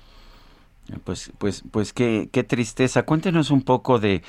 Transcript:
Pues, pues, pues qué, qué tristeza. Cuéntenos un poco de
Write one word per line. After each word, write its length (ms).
Pues, 360
pues, 340
pues 200
qué, 400
qué 120
tristeza. 600
Cuéntenos 460
un 140
poco 340
de 300